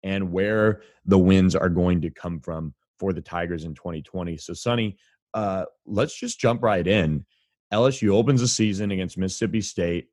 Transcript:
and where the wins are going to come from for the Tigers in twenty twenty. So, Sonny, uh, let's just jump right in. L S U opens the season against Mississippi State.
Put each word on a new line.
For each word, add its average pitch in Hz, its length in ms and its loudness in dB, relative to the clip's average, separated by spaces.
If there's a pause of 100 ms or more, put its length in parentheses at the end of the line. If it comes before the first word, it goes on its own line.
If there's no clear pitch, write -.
and 95 300 -4
where 107 500 2 (240)
the 95 140 6
wins 92 380 6
are 92 120 2
going 90 320 2
to 85 80 -4
come 85 300 -10
from 80 340 -10 (240)
for 98 140 -4
the 82 100 -4
Tigers 85 440 -6
in 78 100 -10
twenty 80 260 -10
twenty. 85 360 -8
So, - 160 -14
Sonny, 113 420 -4 (380)
uh, 95 320 -4 (200)
let's 110 320 -4
just 240 220 -10
jump 120 240 0
right 95 240 2
in. 82 380 2 (460)
L 113 160 2
S 135 140 -2
U 101 140 4
opens 123 240 4
the 120 80 0
season 104 440 0
against 92 260 -4
Mississippi 95 420 -2
State. 87 540 -4